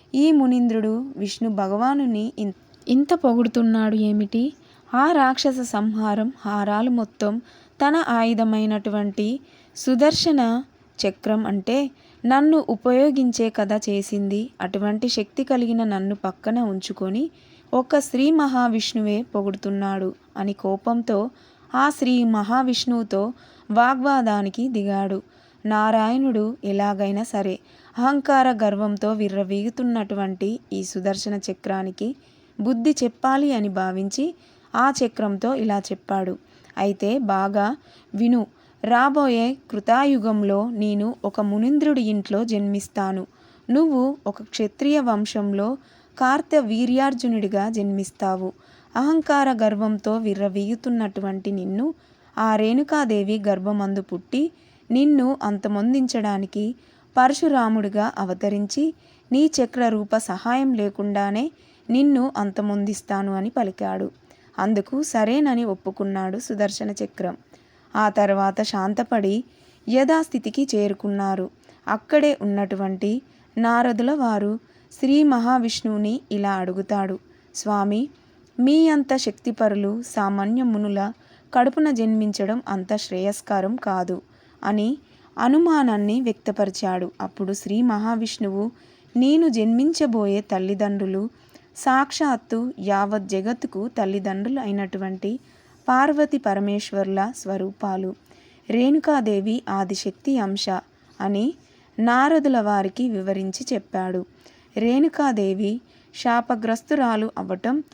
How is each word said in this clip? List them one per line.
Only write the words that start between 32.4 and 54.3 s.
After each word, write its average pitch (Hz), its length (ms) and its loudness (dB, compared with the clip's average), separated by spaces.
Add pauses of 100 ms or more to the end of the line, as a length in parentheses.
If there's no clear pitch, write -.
బుద్ధి 240 340 0 (100)
చెప్పాలి 269 480 0
అని 208 160 0
భావించి 196 680 -4 (400)
ఆ 254 180 4 (120)
చక్రంతో 220 500 -2
ఇలా 214 240 0
చెప్పాడు, 190 600 -4 (400)
అయితే 202 400 0
బాగా 202 580 0 (380)
విను, 233 320 2 (400)
రాబోయే 254 680 2 (140)
కృతాయుగంలో 220 1000 2
నేను 208 440 -2 (100)
ఒక 202 160 -4
మునీంద్రుడి 247 640 2
ఇంట్లో 214 420 0
జన్మిస్తాను. 202 800 -2 (440)
నువ్వు 277 460 2 (100)
ఒక 202 160 -8
క్షత్రియ 277 580 -2
వంశంలో 214 760 -2 (420)
కార్తవీర్యార్జునుడిగా 247 1500 0
జన్మిస్తావు. 196 840 -4 (440)
అహంకార 285 560 2
గర్వంతో 214 640 0
విర్రవీగుతున్నటువంటి 202 1400 -4
నిన్ను 196 420 -4 (440)
ఆ 220 180 2
రేణుకాదేవి 220 920 0
గర్భమందు 196 540 -2
పుట్టి, 254 480 -4 (400)